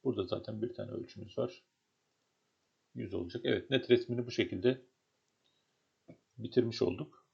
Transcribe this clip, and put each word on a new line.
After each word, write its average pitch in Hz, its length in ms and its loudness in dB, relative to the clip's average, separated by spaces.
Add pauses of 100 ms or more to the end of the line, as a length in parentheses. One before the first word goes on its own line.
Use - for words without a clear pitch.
Burada 123 200 0
zaten - 380 -4
bir 123 120 -6
tane - 160 -8
ölçümüz - 480 -10
var. - 260 -4 (1300)
Yüz 120 200 -8
olacak. 95 300 -6
Evet, 123 260 0
net 127 200 2
resmini 120 360 6
bu 120 40 -10
şekilde 120 520 2 (1600)
bitirmiş 113 440 0
olduk. - 520 -4